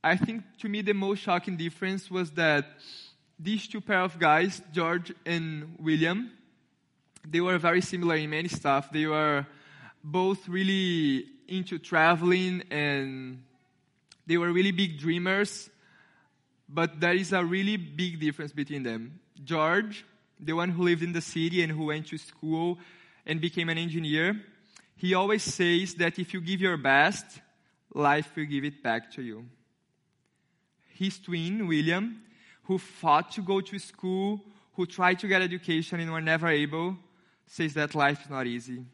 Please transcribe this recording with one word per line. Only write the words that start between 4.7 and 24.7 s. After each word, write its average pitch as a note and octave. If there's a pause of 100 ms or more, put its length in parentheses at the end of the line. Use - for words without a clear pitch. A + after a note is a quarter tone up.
George E3+ (140)
and D#3+
William, E3 (960)
they D#3+
were F3+
very E3+
similar E3+
in D3+
many D#3+
stuff. C#3+
They D3+
were D3+ (580)
both F#3
really F3 (220)
into F#3
traveling, F3
and C3+ (840)
they E3
were E3+
really F#3+
big F3
dreamers. F3 (1000)
But D#3+
there F3
is F#3
a F3+
really F#3+
big E3
difference D3+
between C#3+
them. A#2 (240)
George, E3+ (340)
the D3+
one E3+
who F3
lived E3+
in F3
the E3
city E3+
and D#3+
who D#3
went D3+
to D#3+
school E3 (480)
and D#3+
became E3+
an E3
engineer, E3 (560)